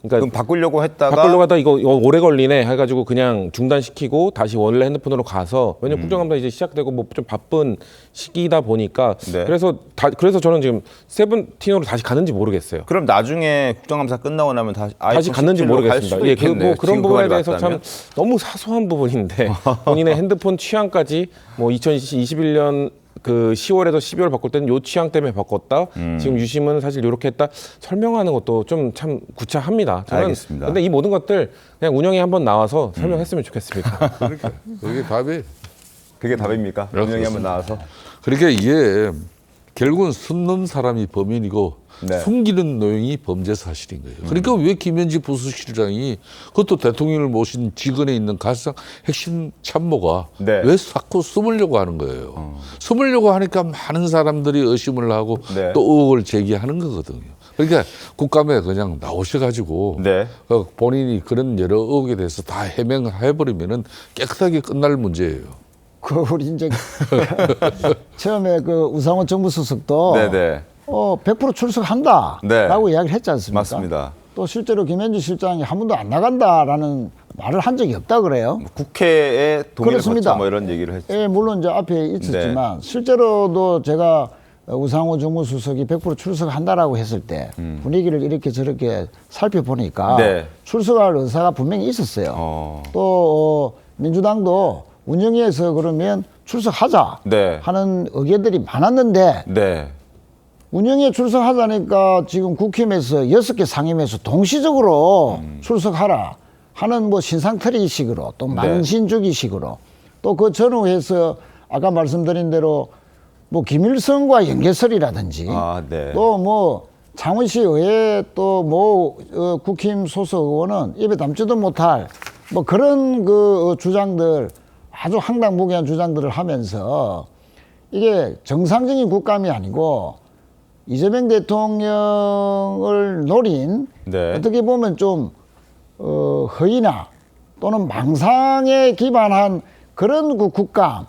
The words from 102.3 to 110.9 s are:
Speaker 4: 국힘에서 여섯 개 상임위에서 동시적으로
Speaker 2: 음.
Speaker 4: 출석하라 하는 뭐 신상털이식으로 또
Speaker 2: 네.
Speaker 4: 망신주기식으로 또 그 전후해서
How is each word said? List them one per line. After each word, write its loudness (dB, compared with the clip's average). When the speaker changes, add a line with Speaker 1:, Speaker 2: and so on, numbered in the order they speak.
Speaker 4:
국힘에서 0
여섯 4
개 0
상임위에서 -2
동시적으로 4
Speaker 2:
음. -12
Speaker 4:
출석하라 0
하는 -2
뭐 2
신상털이식으로 -2
또 -6
Speaker 2:
네. -4
Speaker 4:
망신주기식으로 0
또 0
그 4
전후해서 2